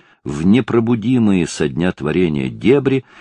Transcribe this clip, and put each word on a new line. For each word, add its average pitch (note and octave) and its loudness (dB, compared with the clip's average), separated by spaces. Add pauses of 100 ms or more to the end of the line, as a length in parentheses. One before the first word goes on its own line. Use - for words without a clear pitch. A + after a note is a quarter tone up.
(240)
в C#2+ -6
непробудимые A2+ 2
со D#2 -4
дня E2 -2
творения D2+ -2
дебри C3 0 (160)